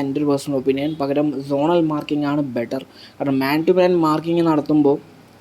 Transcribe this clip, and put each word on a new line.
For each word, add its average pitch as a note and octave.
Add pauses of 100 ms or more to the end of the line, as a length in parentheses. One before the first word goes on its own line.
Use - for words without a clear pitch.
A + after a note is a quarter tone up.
എൻ്റെ C#3
ഒരു D3
പേഴ്സണൽ C#3
ഒപ്പീനിയൻ. C#3
പകരം C#3+ (220)
സോണൽ D#3 (100)
മാർക്കിംഗ് D3
ആണ് D3 (140)
ബെറ്റർ. B2 (340)
കാരണം C3+
man C#3+
to F#3
man F3+ (120)
marking D#3+ (120)
നടത്തുമ്പോൾ D3 (440)